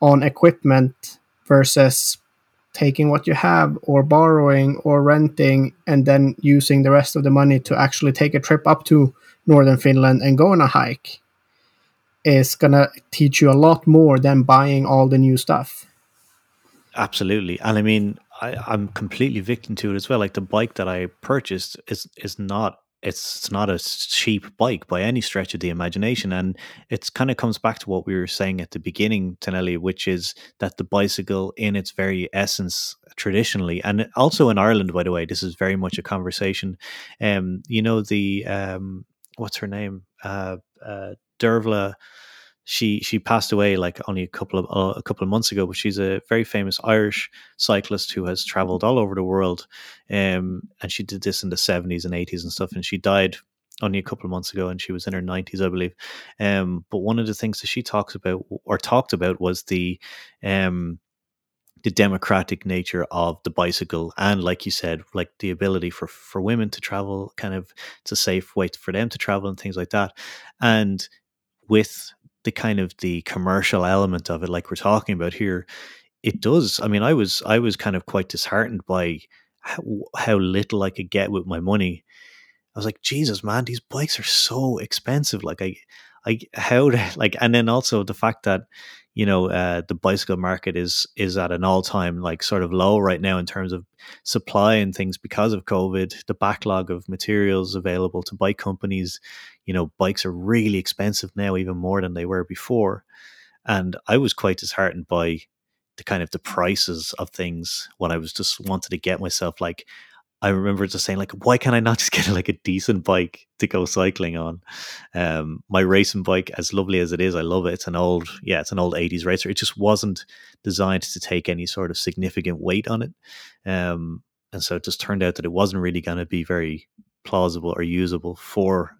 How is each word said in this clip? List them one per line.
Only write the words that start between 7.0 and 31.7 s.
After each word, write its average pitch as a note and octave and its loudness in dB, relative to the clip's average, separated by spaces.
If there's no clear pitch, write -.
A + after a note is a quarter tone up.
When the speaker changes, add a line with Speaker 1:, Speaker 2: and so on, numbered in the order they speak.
Speaker 1:
of C#3+ 0
the C#3 4
money C#3 6
to C3+ -2
actually C#3 2
take D3 2
a C#3+ 4
trip D3+ 2
up D#3 4
to C#3+ 6
northern C3+ 8
Finland C3 6
and C3+ 4
go F3 8
on F3 6
a C3+ 6
hike B2+ 0
is C3+ 6
gonna C#3+ 8
teach C#3+ 4
you D3 10
a C3+ 8
lot D#3 8
more D#3 10
than C3+ 6
buying C3+ 6
all C3 6
the C3+ 4
new C3 6
stuff. - -2
Speaker 2:
Absolutely. G2 -2
And A2 2
I G#2+ 2
mean, G#2+ 2
I, A#2 -6
I'm G#2 -2
completely A#2 -4
victim A2+ -6
to G#2 -4
it G2 -2
as G2 -6
well. B2 2
Like, G2+ -2
the G2+ -4
bike G#2+ -2
that F#2+ -4
I F2+ -4
purchased B2 -6
is, - -10
is - -12
not, G2+ -4
it's, - -8
it's - -10
not G2+ -2
a F2+ 0
cheap - -4
bike A2+ -2
by F2+ -2
any A#2 0
stretch - -6
of F2+ -8
the F2+ -4
imagination. F#2 -4
And F#2 -2
it's - -6
kinda C3 -2
comes A2+ -2
back A2 -2
to - -14
what F#2 -2
we G2 -4
were F2+ -2
saying F#2+ -4
at E2+ -10
the - -10
beginning, F#2+ -2
Tonelli, F#2 -4
which F#2 -4
is F2+ -4
that G2 -6
the G2 -6
bicycle G2 -2
in G2+ -2